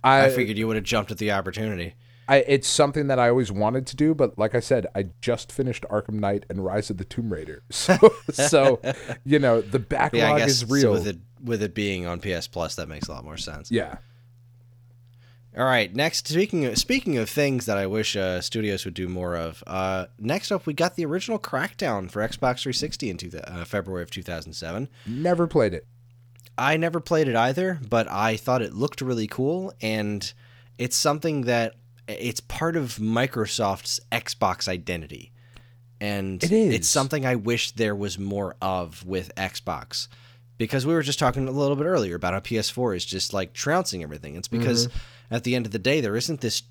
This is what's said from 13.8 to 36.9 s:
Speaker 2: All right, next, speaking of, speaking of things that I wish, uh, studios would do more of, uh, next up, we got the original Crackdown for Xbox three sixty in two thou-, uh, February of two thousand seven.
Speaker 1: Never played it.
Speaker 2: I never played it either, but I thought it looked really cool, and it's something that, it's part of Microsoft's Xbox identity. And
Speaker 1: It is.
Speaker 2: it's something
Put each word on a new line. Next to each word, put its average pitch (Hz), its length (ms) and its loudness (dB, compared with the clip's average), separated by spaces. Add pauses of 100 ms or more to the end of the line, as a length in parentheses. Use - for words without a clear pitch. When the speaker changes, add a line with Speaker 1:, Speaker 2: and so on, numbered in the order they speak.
Speaker 2:
All 123 80 0
right, 113 280 2
next, 147 340 -2
speaking 165 380 0
of, 110 120 -2
speaking 247 400 0
of 110 100 0
things 139 380 0
that 101 140 0
I 98 80 0
wish, 104 280 -2
uh, 92 240 0
studios 104 460 -2
would 90 80 -8
do 90 160 -4
more 90 260 -4
of, 82 300 -6
uh, 95 400 -2 (140)
next 139 320 -4
up, 190 160 -2
we 147 80 -6
got 170 200 0
the 170 100 -2
original 190 340 -4
Crackdown 131 720 -4
for 104 140 -2
Xbox 127 360 -2
three 127 120 -4
sixty - 360 -4
in 87 80 -6
two 90 140 -10
thou-, 82 80 -10
uh, 87 260 -10
February 92 380 -4
of - 80 -12
two 95 100 -10
thousand 80 320 -10
seven. 92 340 -6 (200)
Speaker 1:
Never 165 400 0
played 110 260 2
it. 80 140 -10 (720)
Speaker 2:
I 147 180 4
never 165 220 0
played 156 280 2
it 117 80 2
either, 151 440 2 (100)
but 113 180 2
I 107 300 0
thought 123 240 0
it 80 140 -4
looked 135 260 -4
really 120 240 -2
cool, 165 560 -2
and 104 500 -2 (460)
it's 123 180 -4
something 151 460 0
that, 117 320 0 (340)
it's 117 340 -6
part 165 340 -4
of 131 200 -2
Microsoft's 110 1040 -2 (120)
Xbox - 560 -2
identity. 85 640 -8 (720)
And 98 420 -4
Speaker 1:
It 170 80 0
is. 214 240 4
Speaker 2:
it's 85 120 0
something 135 380 0